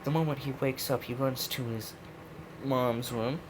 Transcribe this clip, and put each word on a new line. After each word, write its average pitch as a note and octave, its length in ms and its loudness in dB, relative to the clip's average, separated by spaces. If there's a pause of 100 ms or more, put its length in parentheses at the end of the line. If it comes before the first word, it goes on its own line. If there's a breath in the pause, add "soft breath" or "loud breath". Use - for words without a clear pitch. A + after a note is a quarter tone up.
The C#3+ 80 0
moment D#3 280 4
he C3+ 140 -2
wakes C3 360 0
up, B2 140 4
he B2 100 -4
runs B2+ 340 0
to - 180 -2
his A2+ 280 -4 (680)
mom's B2 480 2
room B2 280 0 (100)